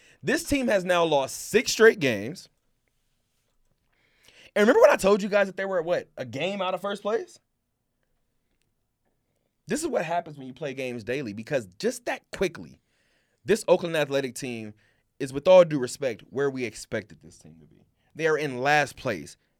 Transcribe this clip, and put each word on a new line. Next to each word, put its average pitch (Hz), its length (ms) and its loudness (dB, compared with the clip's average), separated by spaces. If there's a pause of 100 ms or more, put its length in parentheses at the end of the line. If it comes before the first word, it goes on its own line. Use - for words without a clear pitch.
(240)
This 208 200 -2
team 269 240 -2
has 202 160 0
now 175 200 2
lost 143 460 -2
six 226 220 0
straight 220 280 6
games. 123 500 -4 (2000)
And 208 80 4
remember 311 180 6
when 571 100 10
I - 60 4
told 202 240 2
you 202 80 -6
guys 202 180 2
that 185 100 -12
they 196 80 -6
were, 190 160 -2
what, 165 360 -2
a 131 80 -8
game 170 360 -6
out 185 120 -4
of 180 80 -6
first 202 200 -6
place? 226 380 -6 (2250)
This 262 140 -4
is 339 60 -4
what 240 160 -2
happens 170 340 -6
when 131 100 -16
you 127 60 -14
play 139 200 -8
games 123 300 -8
daily, 123 300 -6
because 113 340 -6 (120)
just - 260 -6
that 269 160 -8 (100)
quickly, 95 480 -8 (680)
this 208 220 0
Oakland 170 280 2
Athletic 135 400 -2
team 113 380 -10 (460)
is, 131 140 -8
with 143 140 -4
all 185 160 10
due 151 160 -4
respect, 123 500 -6
where 139 200 -2
we 127 160 -6
expected 107 580 -10
this - 140 -20
team 80 240 -20
to 73 40 -20
be. - 200 -20 (280)
They 156 140 -2
are 156 100 2
in 135 240 -4
last 143 360 2
place 87 400 -6 (220)